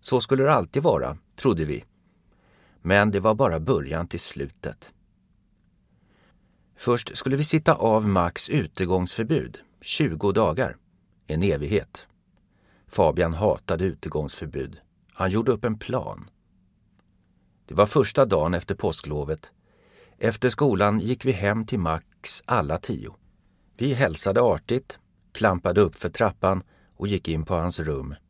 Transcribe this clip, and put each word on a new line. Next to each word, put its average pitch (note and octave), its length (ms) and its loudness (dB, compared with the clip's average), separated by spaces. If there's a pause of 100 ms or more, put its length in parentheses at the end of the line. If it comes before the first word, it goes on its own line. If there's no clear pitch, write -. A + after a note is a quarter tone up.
Så B2+ 200 0
skulle C3+ 240 2
det D3 80 4
alltid C3 300 0
vara, D#2 360 0 (180)
trodde F2 280 2
vi. D2 200 -6 (960)
Men G2+ 280 4
det G2 100 0
var G#2+ 140 4
bara G#2 260 2
början D#2+ 480 -2
till E2+ 120 -8
slutet. - 720 -12 (1900)
Först - 360 -2
skulle C3 200 -2
vi D3 80 0
sitta D#3 300 2
av A2 340 2
Max F2+ 420 0
utegångsförbud, F#2 1080 -2 (220)
tjugo G2 520 -2
dagar. F2+ 440 0 (500)
En D#2 160 0
evighet. E2 640 -2 (800)
Fabian E2 480 2
hatade F2 500 0
utegångsförbud. D2 960 -6 (320)
Han F#2+ 180 -2
gjorde A2+ 220 0
upp A2 120 -4
en A2 140 -2
plan. - 520 -8 (1400)
Det - 80 -12
var G2 120 6
första C3 380 2
dagen F2 300 2
efter F2 200 -4
påsklovet. D2+ 800 -6 (680)
Efter A2+ 320 0
skolan G#2 500 2
gick A#2+ 240 -4
vi C3+ 80 2
hem G#2 340 0
till A#2+ 120 -4
Max - 680 -6
alla E2 320 0
tio. - 360 -10 (640)
Vi C3 180 -2
hälsade G2+ 460 2
artigt, A#2 580 0 (340)
klampade F#2 480 2
upp F2 140 4
för - 140 -6
trappan F#2+ 540 0 (340)
och G2 120 -6
gick F#2+ 200 -2
in D#2+ 160 -2
på F#2 100 -4
hans E2+ 260 -2
rum. C#2+ 340 -6 (160)